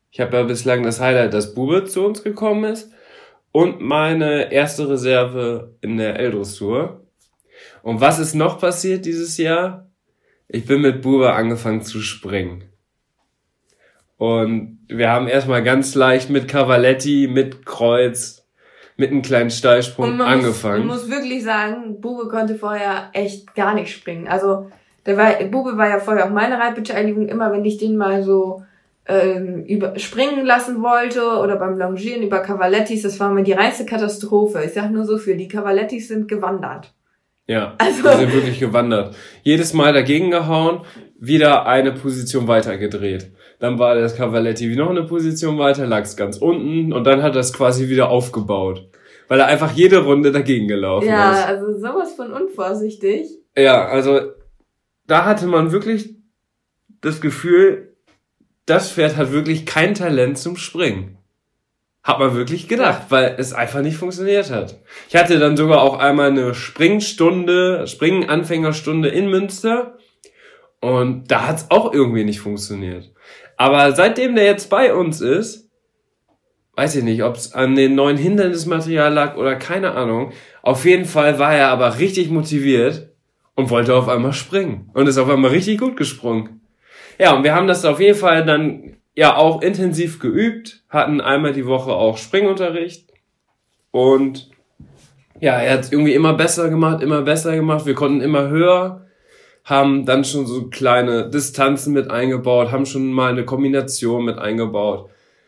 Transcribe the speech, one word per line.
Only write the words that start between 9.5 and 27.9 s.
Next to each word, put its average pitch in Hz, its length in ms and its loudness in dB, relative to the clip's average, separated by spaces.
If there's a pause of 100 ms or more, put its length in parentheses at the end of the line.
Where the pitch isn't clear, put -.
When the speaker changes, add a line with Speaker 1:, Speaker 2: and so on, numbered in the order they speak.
Speaker 1:
Ich 117 180 -8
bin 139 160 2
mit 131 200 2
Bube 131 320 4
angefangen 113 480 -2
zu - 200 -10
springen. 92 640 -8 (1500)
Und 113 680 -2
wir 113 240 0
haben 123 160 0
erstmal 127 360 0
ganz 131 300 0
leicht 131 360 2
mit 135 180 0
Cavaletti, 131 840 2
mit 135 340 -2
Kreuz, 120 840 -2 (480)
mit 135 160 -2
einem 139 100 0
kleinen 120 300 0
Steilsprung 123 600 2
Speaker 2:
Und 240 60 -4
man 240 100 0
Speaker 1:
angefangen. 131 600 0
Speaker 2:
muss, 240 160 -6
man 233 60 -12
muss 277 140 -6
wirklich 254 200 -8
sagen, 220 580 -6
Bube 240 280 -8
konnte 220 260 -4
vorher 208 580 -6
echt 202 400 -8
gar 208 220 -2
nicht - 180 -6
springen. 170 340 -12
Also, 196 440 -2 (340)
der 196 120 0
war, 220 160 4 (120)
Bube 247 320 -4
war 214 100 2
ja 202 120 0
vorher 202 260 0
auch 196 60 -2
meine 233 260 0
Reitbeteiligung. 214 720 -4
Immer 220 220 -2
wenn 208 120 -2
ich 214 140 -2
den 220 180 -2